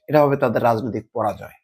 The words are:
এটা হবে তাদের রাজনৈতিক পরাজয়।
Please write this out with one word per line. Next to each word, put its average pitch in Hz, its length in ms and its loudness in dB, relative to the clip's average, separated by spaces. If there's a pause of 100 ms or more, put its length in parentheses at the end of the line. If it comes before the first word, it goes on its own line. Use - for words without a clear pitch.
এটা 147 140 4
হবে 139 160 2
তাদের 123 260 0
রাজনৈতিক 113 500 -2
পরাজয়। 107 400 -6 (100)